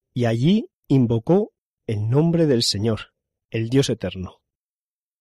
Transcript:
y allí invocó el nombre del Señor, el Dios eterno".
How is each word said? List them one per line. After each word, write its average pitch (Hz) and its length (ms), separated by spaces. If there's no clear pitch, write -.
y 120 120
allí 147 420
invocó 135 640
el 107 220
nombre 165 380
del 120 180
Señor, 107 480
el 113 180
Dios 135 200
eterno". 92 540